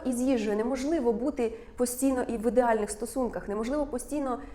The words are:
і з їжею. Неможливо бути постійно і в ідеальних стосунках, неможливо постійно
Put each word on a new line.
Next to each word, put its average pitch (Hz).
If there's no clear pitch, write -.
і 254
з 240
їжею. 220
Неможливо 254
бути 226
постійно 247
і 233
в 214
ідеальних 226
стосунках, 233
неможливо 226
постійно 269